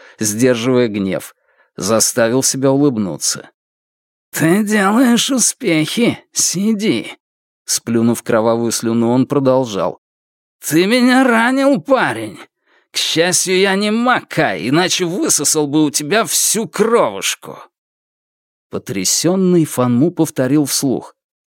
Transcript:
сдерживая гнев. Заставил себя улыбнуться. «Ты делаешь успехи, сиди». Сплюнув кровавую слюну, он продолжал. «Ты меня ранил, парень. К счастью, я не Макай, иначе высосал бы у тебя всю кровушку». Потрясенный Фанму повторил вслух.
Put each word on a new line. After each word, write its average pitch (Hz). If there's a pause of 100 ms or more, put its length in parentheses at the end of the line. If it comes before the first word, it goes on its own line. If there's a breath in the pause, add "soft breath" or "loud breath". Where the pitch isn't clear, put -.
(180 loud breath)
сдерживая 120
гнев. 98 (420)
Заставил 113
себя 135
улыбнуться. 113 (800)
«Ты 180
делаешь 214
успехи, 208 (140)
сиди». 202 (480)
Сплюнув 117
кровавую 117
слюну, 117
он 127
продолжал. 131 (680)
«Ты 170
меня 254
ранил, 262
парень. 147 (520)
К -
счастью, 175
я 190
не 208
Макай, 160
иначе 175
высосал 160
бы 151
у 143
тебя 160
всю -
кровушку». 170 (1120)
Потрясенный 165
Фанму 127
повторил 147
вслух. 131 (380)